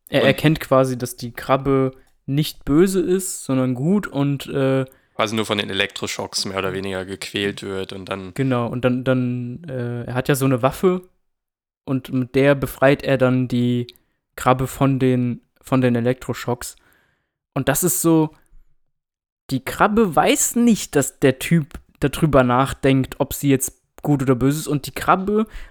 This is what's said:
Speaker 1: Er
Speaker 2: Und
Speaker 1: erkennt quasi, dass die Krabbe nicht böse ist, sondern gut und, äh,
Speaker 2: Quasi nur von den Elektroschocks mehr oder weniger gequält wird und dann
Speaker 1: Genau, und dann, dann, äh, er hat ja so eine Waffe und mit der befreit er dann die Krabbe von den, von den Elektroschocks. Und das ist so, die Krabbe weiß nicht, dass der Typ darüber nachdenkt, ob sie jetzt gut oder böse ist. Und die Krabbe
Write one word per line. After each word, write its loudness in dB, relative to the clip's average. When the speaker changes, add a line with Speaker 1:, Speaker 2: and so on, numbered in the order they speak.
Speaker 1:
Er 0
Speaker 2:
Und 4
Speaker 1:
erkennt 2
quasi, 2
dass -8
die -12
Krabbe 0
nicht -4
böse 4
ist, -2
sondern 0
gut 0
und, -2
äh, 0
Speaker 2:
Quasi -2
nur -2
von -2
den -2
Elektroschocks -4
mehr -6
oder -2
weniger -6
gequält -6
wird -8
und -12
dann -6
Speaker 1:
Genau, 0
und -2
dann, 2
dann, -2
äh, -6
er -8
hat -4
ja 4
so 0
eine 2
Waffe 0
und -6
mit -2
der 4
befreit 0
er 0
dann 2
die 0
Krabbe 2
von 0
den, 0
von -2
den 2
Elektroschocks. -4
Und -4
das 2
ist 0
so, 4
die -4
Krabbe 2
weiß 2
nicht, 2
dass 0
der 2
Typ -2
darüber 4
nachdenkt, 2
ob -4
sie -2
jetzt 0
gut 2
oder 2
böse 2
ist. -10
Und -2
die -12
Krabbe 0